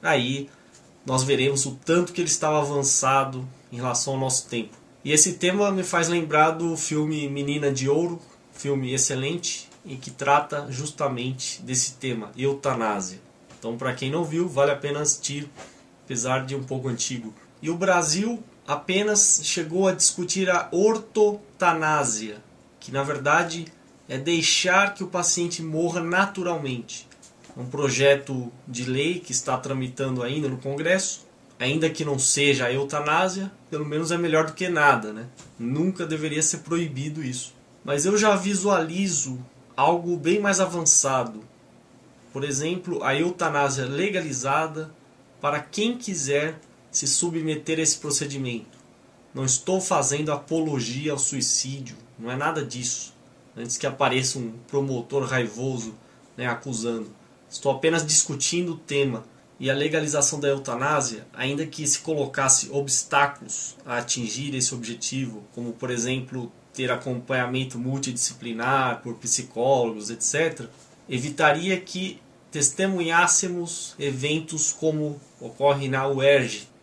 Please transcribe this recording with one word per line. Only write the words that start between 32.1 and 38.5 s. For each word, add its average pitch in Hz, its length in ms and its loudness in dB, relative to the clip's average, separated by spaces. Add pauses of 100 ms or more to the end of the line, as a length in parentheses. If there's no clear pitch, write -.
seja 139 500 4
a 123 60 2
eutanásia, 156 800 0 (180)
pelo 151 160 -4
menos 156 280 -2
é 175 40 2
melhor 160 300 4
do 156 60 -8
que 180 160 -4
nada, 139 440 4
né? 113 140 -10 (320)
Nunca 156 480 0
deveria 156 340 -2
ser 156 180 0
proibido 156 640 -4
isso. 127 320 -6 (320)
Mas 143 220 0
eu 202 100 4
já 208 200 6
visualizo 180 1080 0 (320)